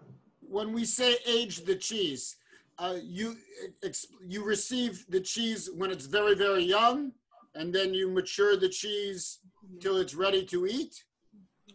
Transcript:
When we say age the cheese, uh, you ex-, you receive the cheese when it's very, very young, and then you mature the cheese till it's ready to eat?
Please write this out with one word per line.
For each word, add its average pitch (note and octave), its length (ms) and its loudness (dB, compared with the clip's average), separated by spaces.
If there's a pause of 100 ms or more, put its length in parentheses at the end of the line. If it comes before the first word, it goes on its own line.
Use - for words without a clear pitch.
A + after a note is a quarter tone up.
(400)
When G#3+ 320 -4
we A#3 120 -2
say B3 320 2 (100)
age A3+ 380 0
the F#3 120 2
cheese, F3+ 600 -4 (420)
uh, F3+ 240 -4
you A3 340 -6 (460)
ex-, - 240 -6 (200)
you G3+ 180 -6
receive G#3+ 640 -2
the F#3 120 2
cheese G#3+ 540 -4
when F#3+ 160 -2
it's C#3+ 160 -6
very, G#3 280 4
very F#3+ 300 4
young, A#3+ 480 4 (420)
and E3 180 -4
then F#3+ 220 2
you F#3 160 2
mature G3 460 4
the F#3 120 2
cheese G3+ 680 -4 (420)
till G3 160 0
it's F3+ 180 0
ready F#3+ 320 2
to F3+ 200 0
eat? B3 380 -4 (720)